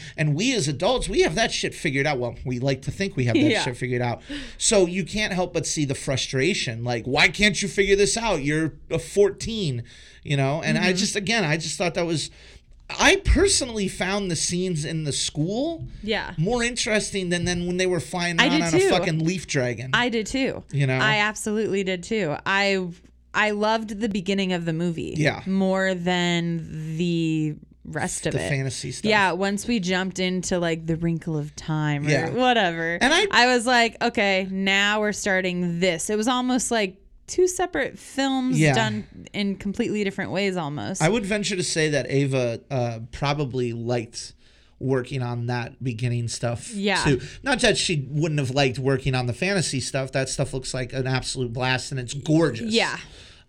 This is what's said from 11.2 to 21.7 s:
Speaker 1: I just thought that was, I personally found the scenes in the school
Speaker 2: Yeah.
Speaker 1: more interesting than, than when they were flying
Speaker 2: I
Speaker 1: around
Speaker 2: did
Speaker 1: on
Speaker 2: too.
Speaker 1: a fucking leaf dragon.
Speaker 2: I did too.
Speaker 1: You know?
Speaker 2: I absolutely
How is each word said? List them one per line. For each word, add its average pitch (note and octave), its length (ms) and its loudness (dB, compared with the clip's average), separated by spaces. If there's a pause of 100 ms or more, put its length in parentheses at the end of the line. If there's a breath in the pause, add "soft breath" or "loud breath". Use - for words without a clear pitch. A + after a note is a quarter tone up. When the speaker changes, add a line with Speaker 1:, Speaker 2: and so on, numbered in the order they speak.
Speaker 1:
I D#3 140 0
just D#3+ 200 -6
thought F3 160 0
that E3+ 140 0
was, D#3+ 240 -2 (680 loud breath)
I D4+ 180 6
personally B3+ 680 4
found G3 440 -2
the D#3+ 40 0
scenes F3 480 -2
in D#3+ 200 -4
the C#3+ 80 -2
school A3+ 760 -2 (140)
Speaker 2:
Yeah. G3+ 380 -4
Speaker 1:
more A#3 240 2
interesting G#3+ 680 -2
than, F3 160 0
than F3 220 0
when F3+ 100 -2
they F#3 80 2
were F3+ 140 2
flying F3 400 -2
Speaker 2:
I B3 80 6
Speaker 1:
around - 40 4
Speaker 2:
did - 120 4
Speaker 1:
on E4+ 160 4
Speaker 2:
too. G4 80 6
Speaker 1:
a - 20 4
fucking F3 340 2
leaf E3+ 220 0
dragon. B2 480 -2
Speaker 2:
I A#3+ 160 2
did A3 160 -2
too. C4 460 -2
Speaker 1:
You C#3 160 2
know? C3 100 2
Speaker 2:
I G#3+ 200 4
absolutely G#3 680 0